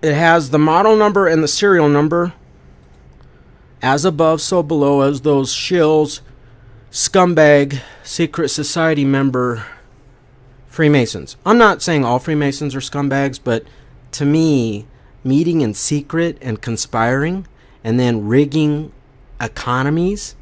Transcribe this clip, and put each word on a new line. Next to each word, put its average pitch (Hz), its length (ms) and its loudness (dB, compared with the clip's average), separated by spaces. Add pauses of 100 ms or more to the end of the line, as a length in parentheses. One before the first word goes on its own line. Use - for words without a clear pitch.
It 151 100 0
has 160 380 2
the 151 80 2
model 175 380 4
number 202 300 2
and 160 160 2
the 151 60 -2
serial 180 400 2
number. 156 460 0 (1500)
"As 139 240 -2
above, 160 380 0
so 180 200 0
below," 143 380 0
as 139 220 0
those 139 280 0
shills, 156 720 0 (720)
scumbag, 147 880 2 (220)
secret 165 480 -4
society 151 560 -2
member 127 580 0 (1000)
Freemasons. 131 800 -2
I'm 214 100 2
not 220 240 4
saying 151 240 -2
all 120 140 0
Freemasons 143 560 -4
are 135 60 -6
scumbags, 139 640 -4
but 113 220 -2 (460)
to - 160 -4
me, 143 600 0 (380)
meeting 160 380 0
in 110 100 -2
secret 160 720 -4
and 117 180 -8
conspiring 131 840 -4 (360)
and 113 160 0
then 117 300 0
rigging 147 640 0 (480)
economies 143 1000 -4